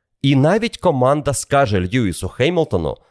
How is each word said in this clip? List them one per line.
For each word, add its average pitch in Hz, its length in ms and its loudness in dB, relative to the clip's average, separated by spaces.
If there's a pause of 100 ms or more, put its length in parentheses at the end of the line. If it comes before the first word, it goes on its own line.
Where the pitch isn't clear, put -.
(220)
І 139 140 2
навіть 196 420 0
команда 139 560 0
скаже 117 460 0
Льюісу 92 480 -4
Хемілтону, 135 680 -2 (140)